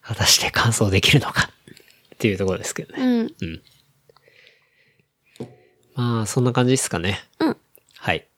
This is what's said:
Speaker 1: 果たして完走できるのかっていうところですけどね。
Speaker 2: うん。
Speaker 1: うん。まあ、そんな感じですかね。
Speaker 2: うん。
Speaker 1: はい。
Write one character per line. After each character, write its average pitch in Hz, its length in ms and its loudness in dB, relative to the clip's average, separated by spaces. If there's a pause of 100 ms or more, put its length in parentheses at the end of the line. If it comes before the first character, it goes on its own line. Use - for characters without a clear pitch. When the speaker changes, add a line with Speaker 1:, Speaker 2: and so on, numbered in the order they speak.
Speaker 1:
果 110 140 -8
た 101 100 0
し - 140 4
て - 100 -4
完 - 220 2
走 104 180 2
で 95 100 4
き - 120 4
る 139 80 6
の - 100 -6
か - 220 -2 (600)
っ - 40 -20
て - 80 -2
い 101 80 2
う - 20 -6
と 98 80 -2
こ 92 80 0
ろ 87 60 -4
で - 60 -10
す - 100 -8
け - 100 -10
ど - 120 -16
ね。 269 60 -4
Speaker 2:
う 254 40 0
ん。 233 340 -2
Speaker 1:
う - 60 -6
ん。 82 160 -10 (2250)
ま 117 280 -2
あ、 107 40 -4
そ - 140 -2
ん 123 40 2
な 123 80 2
感 123 140 2
じ 127 60 4
で 131 60 4
す - 120 -4
か 90 80 -4
ね。 95 220 -2 (180)
Speaker 2:
う 320 120 0
ん。 - 60 -4 (400)
Speaker 1:
は - 180 -2
い。 - 120 -8 (120)